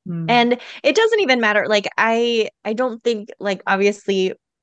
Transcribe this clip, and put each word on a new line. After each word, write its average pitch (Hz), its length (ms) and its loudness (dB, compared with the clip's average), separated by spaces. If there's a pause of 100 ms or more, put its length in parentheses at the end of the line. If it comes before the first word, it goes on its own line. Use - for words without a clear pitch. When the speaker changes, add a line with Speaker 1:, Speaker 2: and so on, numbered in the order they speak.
Speaker 1:
Mm. 165 220 -6
Speaker 2:
And 240 320 2 (220)
it 285 120 2
doesn't 440 240 2
even 262 200 2
matter. 208 280 2
Like, 208 200 0 (100)
I, 226 520 0 (160)
I 214 80 -4
don't 233 300 -4
think, 226 260 -4 (100)
like, 196 280 -4
obviously 196 680 0 (300)